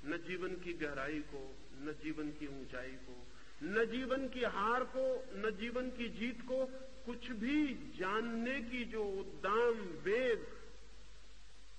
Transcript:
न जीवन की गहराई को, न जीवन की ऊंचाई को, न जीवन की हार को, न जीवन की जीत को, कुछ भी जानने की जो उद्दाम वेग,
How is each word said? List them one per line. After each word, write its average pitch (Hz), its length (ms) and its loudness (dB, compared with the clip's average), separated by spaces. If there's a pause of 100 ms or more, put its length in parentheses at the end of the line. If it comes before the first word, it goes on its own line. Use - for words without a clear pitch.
न 160 140 0
जीवन 175 380 -2
की 175 160 -4
गहराई 147 480 -2
को, 135 340 -6 (180)
न 139 200 -4 (100)
जीवन 151 280 -2
की 143 320 -6
ऊंचाई 127 300 -6
को, 131 340 -10 (360)
न 202 220 4
जीवन 262 440 2
की 247 140 -2
हार 220 420 4
को, 254 480 2
न 202 180 2
जीवन 240 400 0
की 240 180 -2
जीत 226 320 0
को, 262 260 2 (400)
कुछ 240 240 -4
भी 254 440 4 (220)
जानने 226 640 2
की 240 220 -2
जो 220 200 0
उद्दाम 202 760 4
वेग, 196 680 2 (1300)